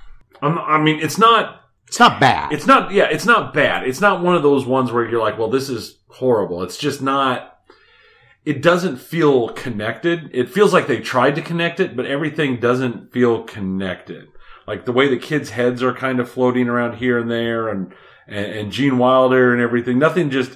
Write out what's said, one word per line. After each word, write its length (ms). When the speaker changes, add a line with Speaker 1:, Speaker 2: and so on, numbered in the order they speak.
Speaker 1:
I'm, 180
I 220
mean, 200
it's 180
not 420
Speaker 2:
It's 100
not 220
bad. 320
Speaker 1:
It's 140
not, 260
yeah, 180
it's 160
not 260
bad. 340
It's 140
not 220
one 140
of 60
those 220
ones 260
where 160
you're 140
like, 180
"Well, 120
this 180
is 300
horrible." 540
It's 160
just 240
not, 560
it 160
doesn't 340
feel 540
connected. 840
It 160
feels 240
like 140
they 140
tried 340
to 80
connect 380
it, 160
but 100
everything 540
doesn't 520
feel 300
connected. 840
Like 200
the 60
way 160
the 100
kids' 320
heads 320
are 100
kind 280
of 100
floating 380
around 280
here 220
and 120
there 380
and, 240
and, 200
and 260
Gene 240
Wilder 560
and 80
everything. 380
Nothing 320
just, 260